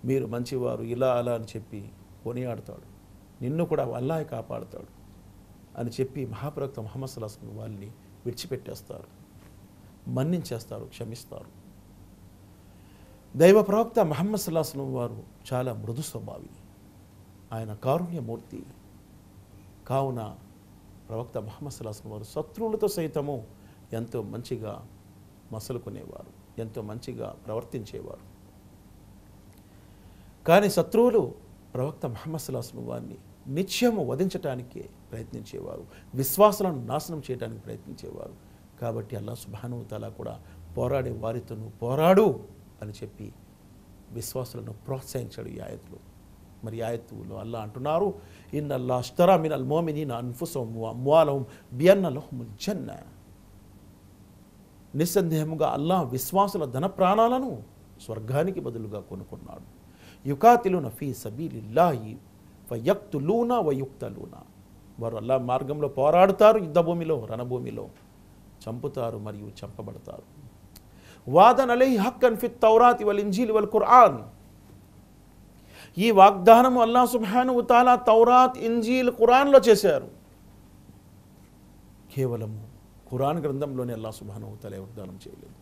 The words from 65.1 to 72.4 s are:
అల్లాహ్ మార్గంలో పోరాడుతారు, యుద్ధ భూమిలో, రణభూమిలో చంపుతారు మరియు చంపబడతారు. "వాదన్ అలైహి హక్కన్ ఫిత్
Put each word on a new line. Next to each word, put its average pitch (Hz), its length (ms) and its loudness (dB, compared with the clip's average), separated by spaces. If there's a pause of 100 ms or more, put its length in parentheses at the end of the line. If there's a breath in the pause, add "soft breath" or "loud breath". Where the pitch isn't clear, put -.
అల్లాహ్ 127 260 0
మార్గంలో 139 460 -4
పోరాడుతారు, 190 720 6
యుద్ధ 165 200 0
భూమిలో, 160 460 -2
రణభూమిలో 120 640 -8 (800)
చంపుతారు 120 500 -8
మరియు 104 280 -12
చంపబడతారు. - 760 -16 (1080 loud breath)
"వాదన్ 240 420 8
అలైహి 254 260 4
హక్కన్ 226 400 2
ఫిత్ - 260 -4